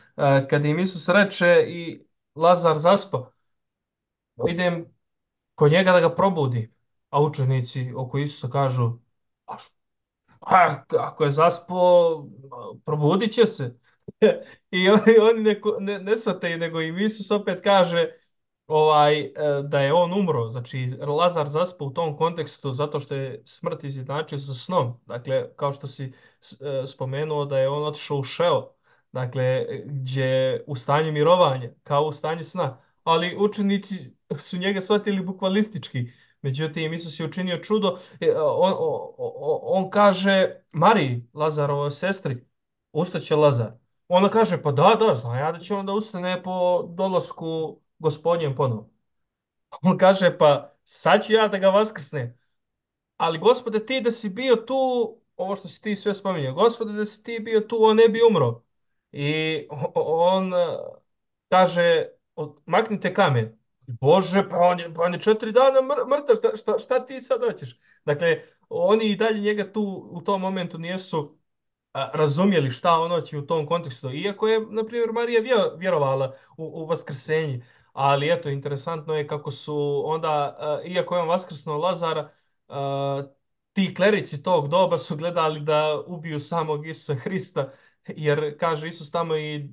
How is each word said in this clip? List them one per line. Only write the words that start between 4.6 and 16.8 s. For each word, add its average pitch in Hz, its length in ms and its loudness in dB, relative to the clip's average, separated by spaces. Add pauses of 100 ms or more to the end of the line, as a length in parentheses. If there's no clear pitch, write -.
kod 151 180 6
njega 185 200 6
da 180 80 8
ga 165 140 2
probudi.” 143 580 0 (380)
A 143 120 2
učenici 131 720 -2
oko 131 220 -6
Isusa 147 300 -6
kažu: 127 440 0 (540)
„A - 120 -14
š-, - 160 -20 (640)
a, - 440 4 (140)
ako 151 260 -2
je 143 60 2
zaspo, 170 460 0 (1080)
probudit 156 480 0
će 233 140 4
se.” 135 320 -6 (420)
<laughs> - 500 0
I 185 200 2
oni, 214 300 8
oni 226 220 4
neko-, 208 380 0
ne, 196 180 -6
ne 202 180 -2
shvataju, 175 420 -4
nego 165 220 -4